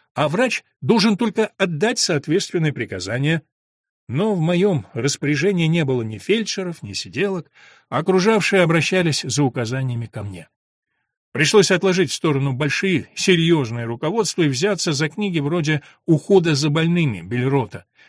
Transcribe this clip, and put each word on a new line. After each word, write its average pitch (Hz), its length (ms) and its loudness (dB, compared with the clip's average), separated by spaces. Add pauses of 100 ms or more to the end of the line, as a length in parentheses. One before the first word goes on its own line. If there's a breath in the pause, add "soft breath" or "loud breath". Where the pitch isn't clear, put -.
(160 soft breath)
а 147 120 0
врач 214 360 -2 (180)
должен 202 360 4
только 220 400 0
отдать 196 420 0
соответственные 160 760 -2
приказания. 123 720 -4 (640)
Но 196 260 -2
в 180 40 -2
моем 175 540 0
распоряжении 151 720 0
не 160 180 2
было 131 160 0
ни 110 160 -8
фельдшеров, 190 680 -4
ни 101 100 -12
сиделок, 170 560 -6 (400 soft breath)
а 123 100 -2
окружавшие 190 640 2
обращались 170 600 2
за 131 220 -2
указаниями 123 640 -2
ко 107 160 -12
мне. 92 260 -14 (840)
Пришлось 170 400 4
отложить 185 400 2
в - 40 -6
сторону 139 380 0
большие, 147 640 -2
серьезные 156 680 2
руководства 160 560 -2
и 151 80 4
взяться 170 420 -2
за 147 160 -2
книги 190 320 -4
вроде 151 440 -2 (220 loud breath)
«Ухода 170 480 4
за 147 160 0
больными» 160 520 0
Бельрота, 123 640 -2 (240 soft breath)